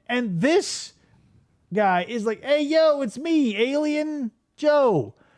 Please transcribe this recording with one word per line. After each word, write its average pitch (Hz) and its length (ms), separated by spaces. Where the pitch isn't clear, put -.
and 226 340
this - 520
guy 185 340
is 226 180
like, 220 180
Hey, 294 180
yo, 302 400
it's 254 160
me, 285 400
Alien 294 760
Joe, 247 580